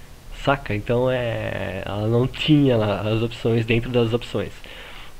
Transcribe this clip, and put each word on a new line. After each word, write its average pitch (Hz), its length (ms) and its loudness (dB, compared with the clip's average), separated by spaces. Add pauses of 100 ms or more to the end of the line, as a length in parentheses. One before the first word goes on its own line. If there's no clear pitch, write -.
(420)
Saca? 135 320 0
Então 120 340 2
é, 107 800 -2
ela 104 220 -2
não 120 180 4
tinha 139 500 4
lá 104 240 2
as 110 220 0
opções 113 420 0
dentro 120 260 2
das 117 220 2
opções. 117 380 -2 (680)